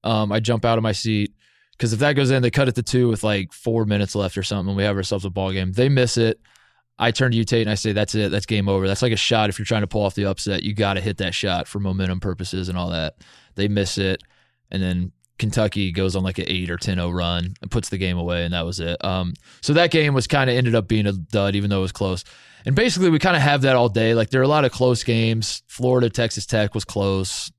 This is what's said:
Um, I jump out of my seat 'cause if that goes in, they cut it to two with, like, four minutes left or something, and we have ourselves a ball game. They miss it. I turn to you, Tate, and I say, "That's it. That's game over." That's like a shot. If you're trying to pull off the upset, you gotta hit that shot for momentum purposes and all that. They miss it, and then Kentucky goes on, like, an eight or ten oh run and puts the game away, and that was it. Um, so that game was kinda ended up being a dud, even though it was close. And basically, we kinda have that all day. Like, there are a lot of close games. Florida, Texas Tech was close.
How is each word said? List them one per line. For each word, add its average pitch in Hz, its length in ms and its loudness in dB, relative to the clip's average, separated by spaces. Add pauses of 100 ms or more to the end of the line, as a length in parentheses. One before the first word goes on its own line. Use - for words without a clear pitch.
Um, 107 260 0
I 110 80 0
jump 113 240 0
out 113 140 4
of 113 40 0
my 110 120 0
seat 104 400 -2 (440)
'cause 113 140 0
if 113 80 -2
that 147 140 4
goes 135 180 2
in, 131 100 4
they 123 100 2
cut 135 180 2
it 120 60 -2
to 117 80 -2
two 123 260 2
with, 110 120 0
like, 101 300 0
four 113 340 -2
minutes 101 300 0
left 98 220 -2
or 95 60 -4
something, 98 260 -4
and 98 80 -2
we 98 60 0
have 101 120 2
ourselves 98 300 -2
a 98 40 -2
ball 95 220 -2
game. 92 220 -2
They 123 160 4
miss 127 280 2
it. 113 220 2 (580)
I 117 140 2
turn 127 200 2
to 113 60 2
you, 113 60 2
Tate, 113 200 2
and 104 60 0
I 107 60 0
say, 107 160 -2
"That's 104 240 -2
it. 104 160 0
That's 98 140 -2
game 101 240 0
over." 95 180 2
That's 98 140 0
like 123 100 2
a 107 60 0
shot. 107 320 2
If 92 100 -6
you're 104 60 -6
trying 110 160 0
to 98 60 -2
pull 104 160 -2
off 98 120 -2
the 101 100 -2
upset, 95 380 -4
you 104 100 -4
gotta 98 280 0
hit 101 160 -4
that 92 180 -4
shot 90 320 -2
for 101 140 -8
momentum 92 400 -2
purposes 92 480 -6
and 90 80 -6
all 87 140 -4
that. 80 240 -4 (400)
They 101 120 0
miss 101 300 0
it, 95 240 -2 (500)
and 98 100 -2
then 90 300 -2 (280)
Kentucky 104 520 0
goes 95 240 0
on, 95 80 0
like, 92 160 -2
an - 80 -4
eight 90 240 -4
or 87 60 -6
ten 92 200 -2
oh 87 120 -2
run 87 520 -4
and - 100 -12
puts 113 180 -4
the 98 80 -6
game 90 200 -2
away, 85 280 -2
and 85 80 -4
that 85 120 -2
was 90 140 -6
it. 85 240 -6
Um, 92 300 -2 (280)
so 151 120 0
that 170 180 4
game 151 220 2
was 127 140 0
kinda 131 260 2
ended 123 220 2
up 104 120 2
being 107 200 2
a 101 40 0
dud, 98 440 0
even 101 140 0
though 98 100 2
it - 20 0
was 92 100 -2
close. 95 320 -4 (420)
And 135 120 0
basically, 190 320 2
we 156 100 4
kinda 180 220 4
have 143 220 4
that 135 120 4
all 123 140 4
day. 113 240 2
Like, 113 160 2
there 131 100 2
are 131 60 4
a - 20 2
lot 151 160 4
of 127 80 2
close 123 320 2
games. 113 640 0
Florida, 123 420 2
Texas 110 360 -4
Tech 107 280 0
was 107 120 -4
close. 98 720 -2